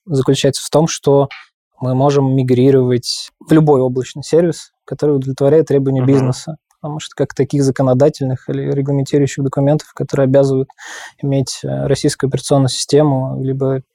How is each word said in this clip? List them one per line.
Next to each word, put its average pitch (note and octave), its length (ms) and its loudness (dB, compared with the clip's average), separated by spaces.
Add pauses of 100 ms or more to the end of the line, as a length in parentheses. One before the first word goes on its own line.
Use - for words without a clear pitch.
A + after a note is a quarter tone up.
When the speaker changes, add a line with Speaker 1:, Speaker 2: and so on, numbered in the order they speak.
Speaker 1:
заключается C3+ 600 0
в - 60 -12
том, D#3 160 2
что C#3 420 2 (520)
мы B2+ 160 -2
можем C3+ 400 2
мигрировать B2+ 1040 2
в - 120 -4
любой D3+ 280 6
облачный B2+ 420 -4
сервис, E3 480 0 (140)
который D3+ 320 -2
удовлетворяет C#3 500 2
требованию C3+ 380 0
Speaker 2:
Мгм. C3+ 80 4
Speaker 1:
бизнеса. C3+ 440 -2 (260)
Потому D3+ 180 -10
что - 160 -16
как C3+ 180 -4
таких C#3 300 0
законодательных C3 840 0
или C#3 220 -4
регламентирующих C#3 720 -2
документов, C#3+ 500 -2
которые C#3 320 -4
обязывают C3+ 440 2 (520)
иметь, C3+ 440 -4
э, C3+ 220 -4
российскую C#3 420 -2
операционную C3+ 400 0
систему, C3+ 760 0
либо C3+ 380 -2 (140)